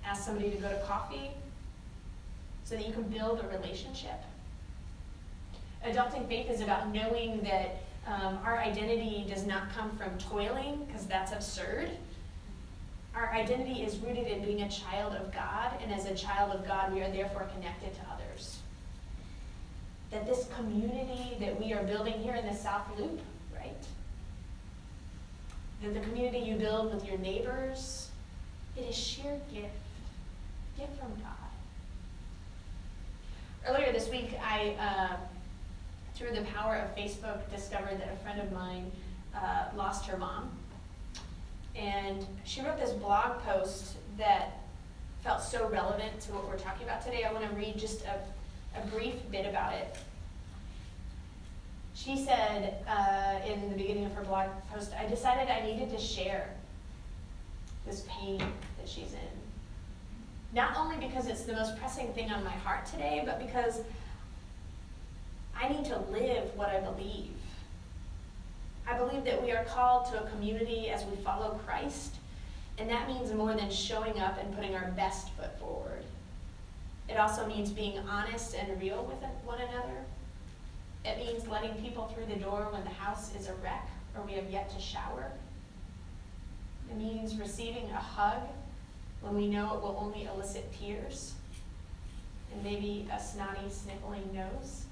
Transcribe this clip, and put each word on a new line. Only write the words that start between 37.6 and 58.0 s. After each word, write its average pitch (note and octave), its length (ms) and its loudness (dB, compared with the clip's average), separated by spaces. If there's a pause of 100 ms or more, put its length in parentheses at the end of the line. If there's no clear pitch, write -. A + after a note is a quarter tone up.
that F#3 140 -2
a - 80 -4
friend G#3 180 -2
of G3 120 0
mine, F#3 380 -2 (440)
uh, G3+ 320 4 (100)
lost - 300 2
her F#3+ 100 0
mom. E3 340 -2 (1200)
And G3 500 0 (200)
she - 180 -4
wrote D4+ 160 2
this A#3+ 140 4
blog G3+ 500 6
post F#3+ 540 2 (200)
that G#3 440 8 (640)
felt - 200 4
so A3+ 260 2
relevant G#3 520 2
to - 120 -6
what G3 160 -2
we're F#3+ 100 -2
talking F#3+ 280 -2
about A#3 180 0
today. A#3+ 200 2
I A3 80 4
wanna G#3+ 220 2
read G#3 220 0
just G#3 280 -2
a, G3 160 0 (580)
a G3+ 80 -2
brief A3+ 300 0 (140)
bit G3 140 2
about - 300 2
it. - 240 -2 (2000)
She C4+ 300 -2
said, G#3 640 6
uh, G3 580 6
in G3+ 240 0
the G3 60 0
beginning G3+ 280 2
of G3 100 0
her G3+ 100 -2
blog F#3+ 260 4 (220)
post, G#3 260 -4
I A3 80 0
decided B3+ 420 6
I A#3 160 4
needed A3 260 2
to G#3+ 80 0
share G3 520 0 (1400)
this G3 220 -4